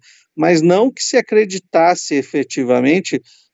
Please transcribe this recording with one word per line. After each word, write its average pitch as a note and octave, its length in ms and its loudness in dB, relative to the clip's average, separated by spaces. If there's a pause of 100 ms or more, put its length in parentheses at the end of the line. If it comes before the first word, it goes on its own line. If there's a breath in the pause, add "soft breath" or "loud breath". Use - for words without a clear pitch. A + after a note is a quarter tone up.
(340 soft breath)
mas D#3+ 280 2
não F#3+ 280 2
que - 120 -12
se - 160 -2
acreditasse F#3 960 0
efetivamente C3+ 1080 -2 (340 soft breath)